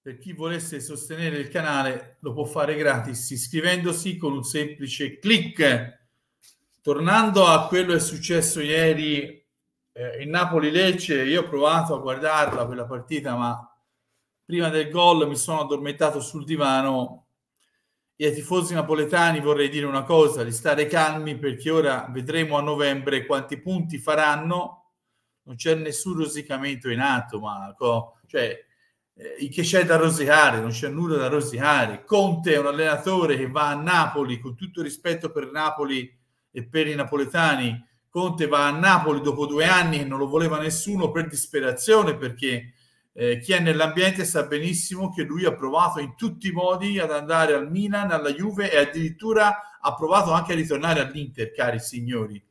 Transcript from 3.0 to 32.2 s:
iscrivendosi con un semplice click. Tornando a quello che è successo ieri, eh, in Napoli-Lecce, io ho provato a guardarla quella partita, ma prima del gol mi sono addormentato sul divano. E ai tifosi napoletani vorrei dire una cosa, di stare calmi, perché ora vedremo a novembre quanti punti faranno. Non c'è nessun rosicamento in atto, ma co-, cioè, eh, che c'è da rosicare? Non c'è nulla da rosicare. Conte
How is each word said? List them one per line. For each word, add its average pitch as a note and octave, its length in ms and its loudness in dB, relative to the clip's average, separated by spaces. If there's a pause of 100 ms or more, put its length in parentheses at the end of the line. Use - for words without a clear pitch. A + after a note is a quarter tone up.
iscrivendosi F3 840 -2
con D3 160 -2
un C3 100 -6
semplice C#3+ 760 -6
click. D3+ 880 2 (720)
Tornando F#3+ 680 4
a D#3+ 180 6
quello F3+ 240 2
che E3 80 4
è - 20 4
successo E3 600 0
ieri, D3+ 840 0 (460)
eh, - 300 -10
in D3 80 -8
Napoli-Lecce, E3+ 920 2
io D#3 180 2
ho F3 60 -6
provato D#3 460 2
a B2+ 60 -4
guardarla C3+ 640 0
quella A#2+ 220 -8
partita, B2+ 500 -6
ma A#2 420 -6 (640)
prima E3+ 280 -2
del D#3 180 0
gol E3 400 6
mi C#3+ 80 -4
sono D#3 240 -2
addormentato C#3+ 640 -2
sul C#3+ 240 -12
divano. C3+ 800 0 (880)
E D3+ 80 -4
ai D3 80 4
tifosi E3+ 400 -2
napoletani D#3 680 2
vorrei C#3+ 280 2
dire C#3+ 160 -4
una C3+ 200 -2
cosa, D3+ 380 6
di A#2 80 -4
stare D3 360 0
calmi, D#3 500 0
perché C#3 340 -4
ora C#3+ 380 2
vedremo D3 480 -2
a C#3+ 60 2
novembre C#3 640 0
quanti C3+ 340 -2
punti E3 380 -4
faranno. D#3 840 0 (680)
Non B2+ 80 -16
c'è D#3+ 220 0
nessun D#3+ 400 -6
rosicamento C#3 760 -4
in A#2 80 -2
atto, B2 400 -2
ma G2+ 400 -8
co-, A#2 480 -2
cioè, A#2 260 -2 (640)
eh, - 340 -10
che E3 140 -4
c'è F3+ 220 4
da E3 100 4
rosicare? D3+ 640 6
Non A2+ 120 -2
c'è B2+ 180 -6
nulla D#3+ 300 -2
da C3 100 0
rosicare. B2+ 720 0
Conte F3 520 2